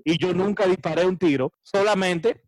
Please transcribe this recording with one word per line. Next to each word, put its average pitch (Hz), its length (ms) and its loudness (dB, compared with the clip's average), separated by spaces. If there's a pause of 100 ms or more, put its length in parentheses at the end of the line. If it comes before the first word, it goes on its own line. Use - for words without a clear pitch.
Y 165 120 0
yo 180 160 0
nunca 196 320 0
disparé 175 400 0
un 185 120 -2
tiro, 143 340 0 (100)
solamente 196 880 0